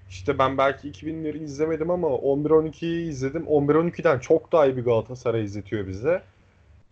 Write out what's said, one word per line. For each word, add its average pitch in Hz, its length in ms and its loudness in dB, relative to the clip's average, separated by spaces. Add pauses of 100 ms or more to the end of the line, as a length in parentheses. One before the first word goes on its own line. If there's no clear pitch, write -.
işte - 300 -4
ben 135 180 2
belki 139 320 0
iki 147 160 -18
binleri 156 380 -8
izlemedim 156 460 -4
ama 175 180 -2
on 139 380 0
bir 151 40 -2
on 156 160 6
ikiyi 170 440 -6
izledim. 139 380 -6
On 143 220 4
bir 147 60 4
on 165 120 4
ikiden 160 320 2
çok - 320 2
daha 156 140 6
iyi 131 120 2
bir 120 80 -6
Galatasaray 113 580 0
izletiyor 101 440 -6
bize. 117 340 -2 (720)